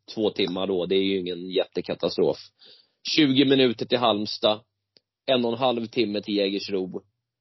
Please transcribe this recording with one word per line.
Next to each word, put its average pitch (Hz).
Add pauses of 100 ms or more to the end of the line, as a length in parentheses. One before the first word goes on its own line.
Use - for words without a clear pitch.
(160)
två 104
timmar 92
då, 90
det 92
är 98
ju 98
ingen 90
jättekatastrof. 85 (720)
Tjugo 139
minuter 131
till 123
Halmstad. 107 (640)
En 127
och 117
en 117
halv 120
timme 104
till 104
Jägersro. 98 (400)